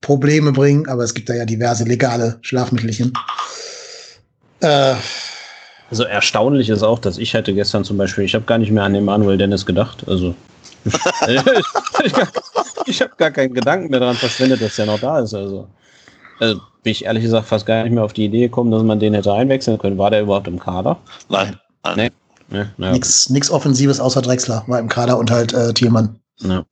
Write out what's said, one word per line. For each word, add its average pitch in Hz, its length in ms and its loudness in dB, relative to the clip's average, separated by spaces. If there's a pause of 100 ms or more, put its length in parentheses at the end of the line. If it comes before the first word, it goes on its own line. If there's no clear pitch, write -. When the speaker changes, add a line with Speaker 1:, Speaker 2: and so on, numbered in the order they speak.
Speaker 1:
Probleme 147 500 2
bringen, 143 360 4
aber 123 140 -2
es 117 120 -4
gibt 113 160 -8
da 120 40 -2
ja 117 120 -2
diverse 113 380 0
legale 117 580 0
Schlafmittelchen. 123 720 -2 (1500)
Äh. 139 360 4 (920)
Speaker 2:
Also 113 140 -2
erstaunlich 110 640 2
ist 107 140 2
auch, 113 160 2
dass 95 180 -4
ich 110 160 -6
hätte 107 220 0
gestern 101 300 0
zum 101 120 -4
Beispiel, 98 280 0
ich 92 100 0
hab 110 120 -2
gar 113 120 2
nicht 107 120 2
mehr 107 120 4
an 98 120 2
Emanuel 101 440 2
Dennis 98 260 2
gedacht, 98 440 -2
also 90 260 -2 (500)
<laughs> - 0 -
ich - 1300 0
hab - 220 0
gar, - 80 -4 (420)
ich - 160 -4
hab - 160 -2
gar 160 140 2
keinen 131 240 -2
Gedanken 151 340 0
mehr 131 120 2
dran 123 160 2
verschwendet, 131 440 0
dass 110 160 -2
der 107 100 0
noch 107 140 -2
da 139 200 0
ist, 107 120 -4
also. 98 360 -8 (720)
Also 107 200 0 (220)
bin 110 80 -2
ich - 140 -4
ehrlich 110 180 -2
gesagt 113 240 2
fast 107 180 -2
gar 113 200 0
nicht 117 80 0
mehr 117 100 2
auf 104 100 -2
die 107 120 -2
Idee 107 160 0
gekommen, 120 320 2
dass 110 100 2
man 110 160 2
den 107 160 2
hätte 101 180 2
einwechseln 123 460 0
können. 98 200 -2
War 101 120 2
der 107 120 2
überhaupt 98 260 0
im 90 100 -6
Kader? 95 420 -4 (280)
Speaker 3:
Nein. 98 320 -2 (240)
Nein. 87 120 -4
Speaker 2:
Nee? 110 140 0 (380)
Nee? 101 180 -4 (100)
Na 92 120 -6
ja, 92 40 2
Speaker 1:
Nix, - 340 0
Speaker 2:
gut. 127 80 0
Speaker 1:
nix 143 160 0
Offensives 139 500 2
außer 131 200 2
Drexler 123 460 -2
war 123 140 0
im 113 80 -6
Kader 120 280 0
und 117 140 0
halt, 120 220 2
äh, 117 200 0
Thielmann. 113 480 2 (200)
Speaker 2:
Ja. 92 320 -4